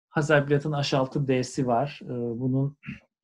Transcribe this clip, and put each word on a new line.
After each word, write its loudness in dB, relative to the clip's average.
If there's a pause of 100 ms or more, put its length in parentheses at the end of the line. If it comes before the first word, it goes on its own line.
Hasselblad'ın 2
H 0
altı 0
D'si 0
var. 0
E, -14 (320)
bunun 0 (480)